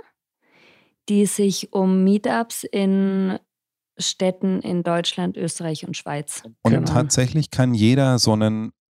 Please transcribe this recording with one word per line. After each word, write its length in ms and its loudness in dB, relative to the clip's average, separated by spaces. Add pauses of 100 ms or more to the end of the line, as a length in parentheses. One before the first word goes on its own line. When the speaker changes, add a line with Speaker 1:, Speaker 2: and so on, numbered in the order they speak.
(1080)
Speaker 1:
die 160 4
sich 480 -2
um 300 2
Meetups 600 0
in 760 -2 (580)
Städten 640 -2
in 220 -4
Deutschland, 540 -4
Österreich 480 -6
und 120 -10
Schweiz 460 -10 (180)
Speaker 2:
Und 120 2
Speaker 1:
kümmern. 140 0
Speaker 2:
tatsächlich 640 0
kann 220 2
jeder 440 4
so 160 2
einen, 380 0 (180)